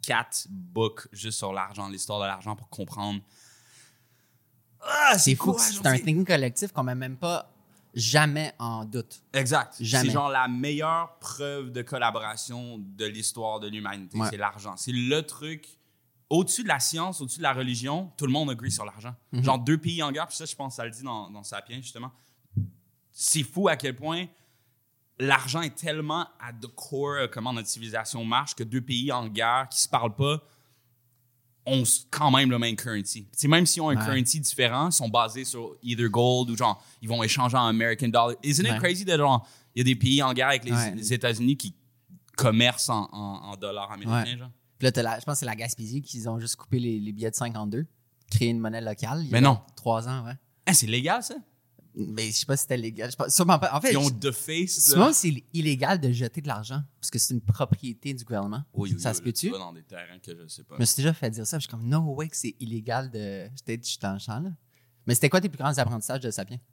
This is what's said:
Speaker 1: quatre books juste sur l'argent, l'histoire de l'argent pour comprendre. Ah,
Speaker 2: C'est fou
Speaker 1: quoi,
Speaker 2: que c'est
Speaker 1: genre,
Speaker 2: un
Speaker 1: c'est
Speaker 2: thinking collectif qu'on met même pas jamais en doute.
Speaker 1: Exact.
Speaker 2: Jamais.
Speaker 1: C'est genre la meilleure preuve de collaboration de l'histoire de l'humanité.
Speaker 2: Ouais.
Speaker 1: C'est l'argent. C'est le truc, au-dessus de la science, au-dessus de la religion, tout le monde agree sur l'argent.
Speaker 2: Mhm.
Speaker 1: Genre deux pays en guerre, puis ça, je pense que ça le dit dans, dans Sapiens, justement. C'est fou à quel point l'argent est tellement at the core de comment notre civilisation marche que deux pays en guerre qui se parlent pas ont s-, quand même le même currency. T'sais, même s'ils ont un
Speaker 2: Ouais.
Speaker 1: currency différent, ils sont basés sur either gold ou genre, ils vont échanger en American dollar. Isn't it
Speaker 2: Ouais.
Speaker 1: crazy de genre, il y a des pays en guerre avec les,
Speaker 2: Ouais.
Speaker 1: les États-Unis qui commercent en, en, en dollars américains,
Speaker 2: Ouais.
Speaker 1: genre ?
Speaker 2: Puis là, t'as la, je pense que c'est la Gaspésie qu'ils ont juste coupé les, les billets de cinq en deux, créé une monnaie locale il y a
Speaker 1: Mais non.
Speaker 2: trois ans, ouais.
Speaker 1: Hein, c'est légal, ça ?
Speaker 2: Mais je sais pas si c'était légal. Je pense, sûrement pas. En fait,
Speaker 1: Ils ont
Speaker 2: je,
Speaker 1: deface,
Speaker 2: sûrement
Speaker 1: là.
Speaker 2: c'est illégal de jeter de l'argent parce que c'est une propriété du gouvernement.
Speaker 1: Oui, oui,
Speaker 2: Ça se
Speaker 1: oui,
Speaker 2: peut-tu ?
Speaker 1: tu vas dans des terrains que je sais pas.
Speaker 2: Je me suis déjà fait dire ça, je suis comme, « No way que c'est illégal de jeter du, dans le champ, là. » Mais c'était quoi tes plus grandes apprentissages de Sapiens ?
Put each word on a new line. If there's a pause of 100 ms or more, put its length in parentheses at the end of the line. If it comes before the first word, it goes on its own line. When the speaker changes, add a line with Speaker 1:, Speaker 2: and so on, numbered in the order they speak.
Speaker 1:
quatre
books
juste
sur
l'argent,
l'histoire
de
l'argent
pour
comprendre. (1600)
Ah,
Speaker 2:
C'est
fou
Speaker 1:
quoi,
Speaker 2:
que
c'est
Speaker 1:
genre,
Speaker 2:
un
Speaker 1:
c'est
Speaker 2:
thinking
collectif
qu'on
met
même
pas (440)
jamais
en
doute. (120)
Speaker 1:
Exact.
Speaker 2:
Jamais.
Speaker 1:
C'est
genre
la
meilleure
preuve
de
collaboration
de
l'histoire
de
l'humanité.
Speaker 2:
Ouais.
Speaker 1:
C'est
l'argent.
C'est
le
truc, (520)
au-dessus
de
la
science,
au-dessus
de
la
religion,
tout
le
monde
agree
sur
l'argent. (180)
Speaker 2:
Mhm.
Speaker 1:
Genre
deux
pays
en
guerre,
puis
ça,
je
pense
que
ça
le
dit
dans,
dans
Sapiens,
justement. (1000)
C'est
fou
à
quel
point (960)
l'argent
est
tellement (140)
at
the
core
de
comment
notre
civilisation
marche
que
deux
pays
en
guerre
qui
se
parlent
pas (1200)
ont
s-,
quand
même
le
même
currency.
T'sais,
même
s'ils
ont
un
Speaker 2:
Ouais.
Speaker 1:
currency
différent,
ils
sont
basés
sur
either
gold
ou
genre, (180)
ils
vont
échanger
en
American
dollar.
Isn't
it
Speaker 2:
Ouais.
Speaker 1:
crazy
de
genre, (280)
il
y
a
des
pays
en
guerre
avec
les,
Speaker 2:
Ouais.
Speaker 1:
les
États-Unis
qui (600)
commercent
en,
en,
en
dollars
américains,
Speaker 2:
Ouais.
Speaker 1:
genre ? (280)
Speaker 2:
Puis
là,
t'as
la,
je
pense
que
c'est
la
Gaspésie
qu'ils
ont
juste
coupé
les,
les
billets
de
cinq
en
deux, (440)
créé
une
monnaie
locale
il
y
a
Speaker 1:
Mais
non. (160)
Speaker 2:
trois
ans,
ouais. (300)
Speaker 1:
Hein,
c'est
légal,
ça ? (600)
Speaker 2:
Mais
je
sais
pas
si
c'était
légal.
Je
pense,
sûrement
pas.
En
fait,
Speaker 1:
Ils
ont
Speaker 2:
je,
Speaker 1:
deface,
Speaker 2:
sûrement
Speaker 1:
là.
Speaker 2:
c'est
illégal
de
jeter
de
l'argent (180)
parce
que
c'est
une
propriété
du
gouvernement.
Speaker 1:
Oui,
oui,
Speaker 2:
Ça
se
Speaker 1:
oui,
Speaker 2:
peut-tu ?
Speaker 1:
tu
vas
dans
des
terrains
que
je
sais
pas.
Speaker 2:
Je
me
suis
déjà
fait
dire
ça,
je
suis
comme, «
No
way
que
c'est
illégal
de
jeter
du, (120)
dans
le
champ,
là. » (560)
Mais
c'était
quoi
tes
plus
grandes
apprentissages
de
Sapiens ? (140)